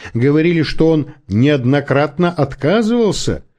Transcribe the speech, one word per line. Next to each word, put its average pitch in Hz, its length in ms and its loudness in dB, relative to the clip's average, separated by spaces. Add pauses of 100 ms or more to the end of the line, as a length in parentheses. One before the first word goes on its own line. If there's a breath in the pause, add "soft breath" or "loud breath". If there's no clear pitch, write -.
(140 loud breath)
Говорили, 156 480 2
что 160 260 0
он 156 240 0 (160 loud breath)
неоднократно 139 1040 0
отказывался, 175 1120 -2 (160 soft breath)